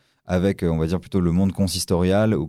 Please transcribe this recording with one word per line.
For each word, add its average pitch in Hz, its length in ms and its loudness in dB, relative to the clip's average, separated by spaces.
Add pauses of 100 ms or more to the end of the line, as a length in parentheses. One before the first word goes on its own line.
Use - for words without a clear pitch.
(240)
avec, 90 380 0
euh, 87 60 0
on 80 100 0
va 80 80 0
dire, 87 140 -2
plutôt - 200 -2
le 87 120 2
monde 95 200 2
consistorial, 95 840 0
où 78 140 -2